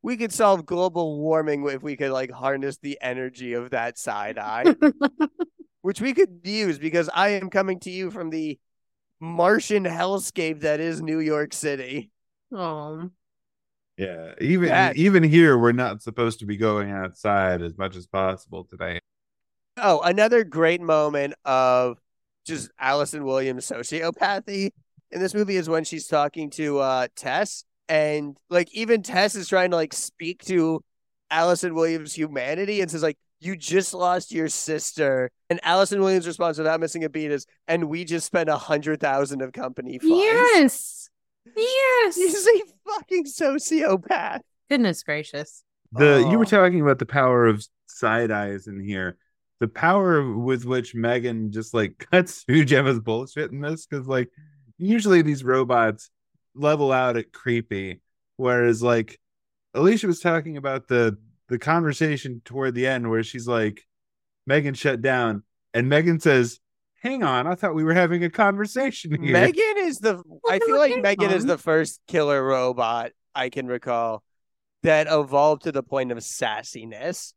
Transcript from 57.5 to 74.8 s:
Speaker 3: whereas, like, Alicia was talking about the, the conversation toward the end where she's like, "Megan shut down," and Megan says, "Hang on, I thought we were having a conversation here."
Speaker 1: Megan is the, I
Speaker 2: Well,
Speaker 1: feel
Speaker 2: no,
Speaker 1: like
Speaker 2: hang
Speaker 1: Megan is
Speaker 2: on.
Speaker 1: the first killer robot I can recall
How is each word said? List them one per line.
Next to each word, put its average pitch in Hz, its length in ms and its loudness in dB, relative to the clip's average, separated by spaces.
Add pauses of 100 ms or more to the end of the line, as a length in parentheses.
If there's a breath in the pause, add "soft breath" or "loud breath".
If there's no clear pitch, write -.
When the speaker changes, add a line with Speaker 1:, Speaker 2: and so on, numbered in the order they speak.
Speaker 3:
whereas, 120 480 2
like, 117 360 0 (540)
Alicia 196 340 2
was 165 120 -2
talking 160 380 -2
about 135 300 -6
the, 113 300 2 (320)
the 123 100 -4
conversation 147 840 -2
toward 131 320 -4
the 127 120 0
end 123 220 -2
where 113 140 0
she's 117 240 -10
like, 110 400 -2 (580)
"Megan 143 280 2
shut 123 280 -2
down," 120 420 0 (300)
and 120 140 2
Megan 160 320 4
says, 127 400 2 (440)
"Hang 254 200 -4
on, 131 240 0
I 180 80 -2
thought 175 200 -2
we 156 80 0
were 160 100 2
having 175 300 2
a 170 60 -2
conversation 202 920 0
here." 139 120 0
Speaker 1:
Megan 370 440 4
is 349 220 -2
the, 202 160 0 (340)
I 392 80 2
Speaker 2:
Well, - 20 0
Speaker 1:
feel 453 100 2
Speaker 2:
no, 466 80 4
Speaker 1:
like 294 160 6
Speaker 2:
hang 508 80 -2
Speaker 1:
Megan 202 300 2
is 190 120 2
Speaker 2:
on. 262 40 -2
Speaker 1:
the 165 100 2
first 156 500 0
killer 143 360 2
robot 123 680 0 (240)
I 131 140 -4
can 127 180 -8
recall 117 560 -4 (600)